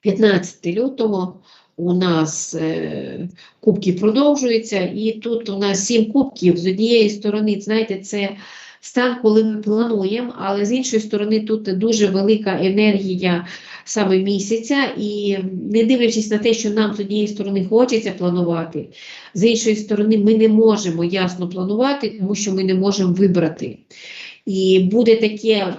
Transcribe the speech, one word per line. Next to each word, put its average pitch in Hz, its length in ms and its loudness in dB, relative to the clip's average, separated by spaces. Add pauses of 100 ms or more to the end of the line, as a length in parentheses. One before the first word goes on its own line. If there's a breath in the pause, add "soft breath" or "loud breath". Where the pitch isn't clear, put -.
П'ятнадцяте 190 720 0
лютого 208 680 -2 (360 soft breath)
у 175 180 0
нас, 165 600 0
е, 160 760 -6 (320 loud breath)
кубки 180 320 2
продовжуються, 226 1000 0
і 220 180 -2
тут 226 360 -6
у 196 100 -6
нас 196 280 -2
сім 220 260 0
кубків. 180 440 2
З 170 100 -4
однієї 214 440 2
сторони, 208 500 -2
знаєте, 214 380 -2
це 202 380 -6 (440 loud breath)
стан, 247 420 -2
коли 220 220 4
ми 220 120 -2
плануємо, 214 800 -2
але 196 260 -2
з 208 80 -2
іншої 247 300 0
сторони 214 380 0
тут 214 220 -2
дуже 208 440 2
велика 196 560 2
енергія 190 840 0 (380 loud breath)
саме 190 340 0
місяця, 220 680 0 (140)
і 208 400 -4 (320)
не 226 140 4
дивлячись 226 460 2
на 214 80 0
те, 226 160 2
що 220 160 -4
нам 214 240 0
з 214 60 -8
однієї 208 280 -2
сторони 196 420 -4
хочеться 220 480 2
планувати, 170 680 -2 (460 loud breath)
з 185 100 0
іншої 220 320 2
сторони 214 420 2
ми 208 160 4
не 220 140 6
можемо 208 560 4
ясно 180 440 -2
планувати, 220 720 -2
тому 196 140 -2
що 196 180 -4
ми 190 120 -2
не 190 100 0
можемо 190 380 0
вибрати. 175 680 0 (680 loud breath)
І 190 340 2 (120)
буде 226 240 6
таке 214 640 0